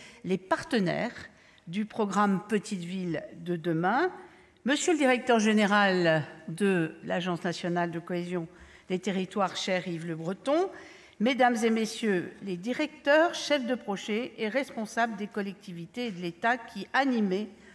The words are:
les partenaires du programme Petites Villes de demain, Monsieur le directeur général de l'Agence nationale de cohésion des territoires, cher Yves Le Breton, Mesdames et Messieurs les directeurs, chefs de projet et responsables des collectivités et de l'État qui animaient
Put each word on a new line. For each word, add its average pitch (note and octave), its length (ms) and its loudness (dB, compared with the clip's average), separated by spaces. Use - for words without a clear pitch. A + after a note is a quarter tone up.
les F#3 140 0
partenaires G3 800 0
du F#3+ 180 -4
programme G3+ 640 2
Petites G3+ 360 -2
Villes F3 400 -4
de F3 160 -4
demain, F3+ 560 0
Monsieur D4 280 2
le D#4 60 2
directeur B3+ 420 4
général G3 800 4
de E3+ 560 2
l'Agence F3 400 -2
nationale F3 480 -2
de E3 80 -6
cohésion F3 480 -4
des F#3 120 0
territoires, F#3 560 -2
cher F#3 320 -2
Yves E3+ 180 -6
Le E3+ 80 -4
Breton, G3+ 540 0
Mesdames B3 460 4
et A3+ 60 4
Messieurs G#3+ 600 0
les F#3 160 -6
directeurs, C#4+ 760 2
chefs C#4 320 0
de B3 80 0
projet G#3+ 640 -4
et G#3+ 120 -2
responsables A#3 680 -4
des G#3 100 -6
collectivités G3 800 -8
et A#3 60 -6
de F3 80 -10
l'État A3+ 380 0
qui G3+ 340 -12
animaient G#3+ 560 2